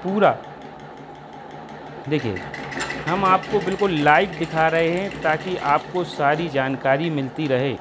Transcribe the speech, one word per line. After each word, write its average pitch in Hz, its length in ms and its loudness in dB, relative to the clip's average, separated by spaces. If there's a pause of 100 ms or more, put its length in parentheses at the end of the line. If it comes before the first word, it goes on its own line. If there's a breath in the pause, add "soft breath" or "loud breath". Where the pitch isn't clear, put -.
पूरा। 190 280 4 (1800)
देखिए, 120 260 -2 (720)
हम 190 180 0
आपको 190 340 4
बिल्कुल 190 320 0
लाइव 156 380 6
दिखा 160 380 0
रहे 165 220 4
हैं 180 320 -2
ताकि 156 360 0
आपको 156 460 0
सारी 151 440 0
जानकारी 135 640 2
मिलती 143 380 -2
रहे। 131 340 2